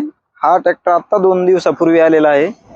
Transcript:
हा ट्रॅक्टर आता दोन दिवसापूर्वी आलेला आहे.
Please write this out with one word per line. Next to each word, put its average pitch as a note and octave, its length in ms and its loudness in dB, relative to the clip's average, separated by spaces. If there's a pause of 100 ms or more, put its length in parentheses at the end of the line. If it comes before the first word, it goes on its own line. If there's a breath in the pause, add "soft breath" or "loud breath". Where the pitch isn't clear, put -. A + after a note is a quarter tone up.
(400)
हा E3+ 160 0
ट्रॅक्टर F3 340 -4
आता F3 260 -2
दोन F#3 280 0
दिवसापूर्वी E3 540 0
आलेला D#3+ 300 2
आहे. D3 200 0 (260)